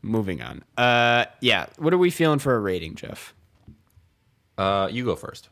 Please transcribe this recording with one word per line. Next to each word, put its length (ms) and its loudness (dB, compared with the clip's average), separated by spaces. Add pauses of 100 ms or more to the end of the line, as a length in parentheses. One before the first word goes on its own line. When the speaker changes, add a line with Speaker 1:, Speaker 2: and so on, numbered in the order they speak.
Speaker 1:
moving 400 -4
on. 200 -12 (140)
Uh, 500 4 (140)
yeah, 260 2 (120)
what 140 0
are 60 2
we 120 4
feeling 280 2
for 160 0
a 60 0
rating, 340 -4
Jeff? 400 -16 (1200)
Speaker 2:
Uh, 320 2
you 140 -6
go 120 0
first. 360 -16